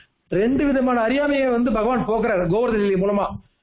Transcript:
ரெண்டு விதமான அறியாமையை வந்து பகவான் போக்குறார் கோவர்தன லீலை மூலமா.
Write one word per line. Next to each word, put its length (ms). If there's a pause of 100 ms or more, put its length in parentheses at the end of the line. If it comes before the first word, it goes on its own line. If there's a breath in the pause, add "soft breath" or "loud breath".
(280 loud breath)
ரெண்டு 380
விதமான 340
அறியாமையை 480
வந்து 240
பகவான் 360
போக்குறார் 400
கோவர்தன 340
லீலை 180
மூலமா. 260 (360)